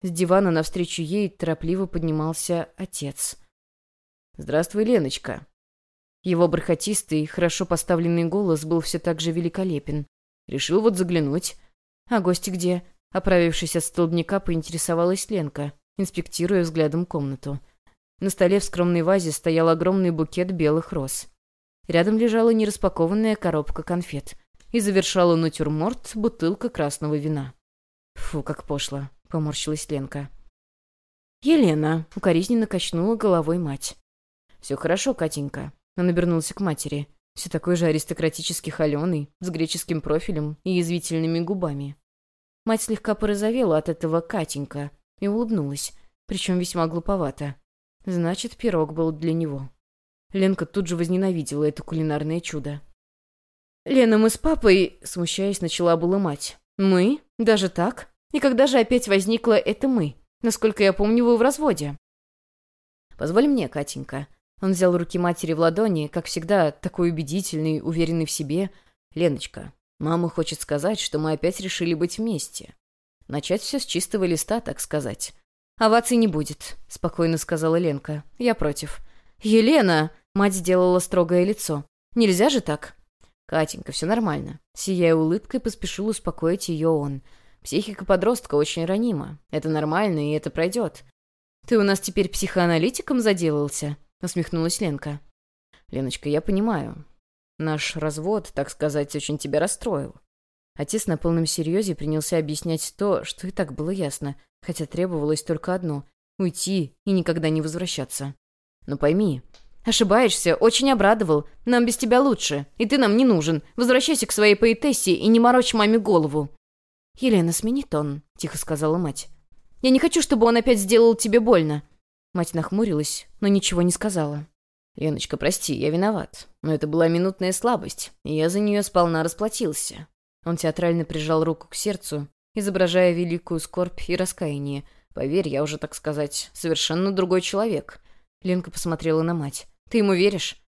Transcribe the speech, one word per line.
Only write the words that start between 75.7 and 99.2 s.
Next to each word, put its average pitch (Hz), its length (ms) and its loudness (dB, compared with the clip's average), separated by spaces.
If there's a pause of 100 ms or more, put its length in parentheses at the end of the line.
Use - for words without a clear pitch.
"Оваций 233 380 4
не 226 100 4
будет", 151 500 -4 (120)
спокойно 165 500 -2
сказала 160 380 0
Ленка. 151 480 -2 (120)
"Я 240 180 2
против". 151 440 -4 (440)
"Елена!" 214 680 6 (240)
Мать 196 200 2
сделала 180 440 4
строгое 180 460 2
лицо. 170 400 -4 (300)
"Нельзя 214 340 4
же 269 120 2
так!" - 360 -8 (500)
"Катенька, - 460 -4
все - 140 -4
нормально", 165 540 -2 (140)
сияя 175 400 2
улыбкой, 160 460 0
поспешил 208 480 -6
успокоить - 600 -2
ее 165 240 0
он. 143 300 -2 (400)
"Психика 196 420 -4
подростка 165 520 2
очень 156 280 0
ранима. 185 540 -2 (120)
Это 151 180 -4
нормально, 156 640 0
и 151 40 0
это 151 160 -4
пройдет". 190 540 -4 (600)
"Ты 240 120 4
у 208 40 6
нас 196 180 2
теперь 185 280 -2
психоаналитиком 180 920 0
заделался?" 151 760 0 (260)
усмехнулась 170 580 -2
Ленка. 147 400 -4 (720)
"Леночка, 131 380 -6
я 147 120 2
понимаю. 180 640 -2 (540)
Наш 156 380 -4
развод, 156 580 -4
так 143 160 -4
сказать, 147 460 -4
очень 147 220 -6